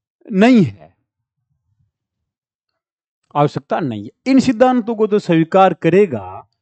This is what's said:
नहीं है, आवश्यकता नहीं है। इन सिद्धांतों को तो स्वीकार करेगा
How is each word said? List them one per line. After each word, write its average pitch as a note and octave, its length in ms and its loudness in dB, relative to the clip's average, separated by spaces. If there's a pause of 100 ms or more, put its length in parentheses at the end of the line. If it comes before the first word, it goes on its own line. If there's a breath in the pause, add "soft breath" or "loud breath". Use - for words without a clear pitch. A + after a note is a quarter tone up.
(300)
नहीं A3 320 4
है, G2 340 -8 (2500)
आवश्यकता D3 440 -2
नहीं A2+ 240 -8
है। - 280 -8
इन C4+ 80 4
सिद्धांतों B3 560 0
को A3 120 -2
तो G#3 120 -2
स्वीकार F3+ 540 2
करेगा C3 760 -2 (140)